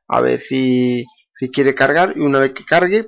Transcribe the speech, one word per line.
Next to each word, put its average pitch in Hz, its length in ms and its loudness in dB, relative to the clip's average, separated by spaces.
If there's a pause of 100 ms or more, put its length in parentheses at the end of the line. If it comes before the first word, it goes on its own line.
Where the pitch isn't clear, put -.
A 120 140 0
ver 127 180 0
si, 127 680 -2 (320)
si 127 140 -8
quiere 135 240 2
cargar. 147 400 2
Y 151 60 -6
una 139 180 2
vez 135 140 0
que - 120 -18
cargue, 180 420 0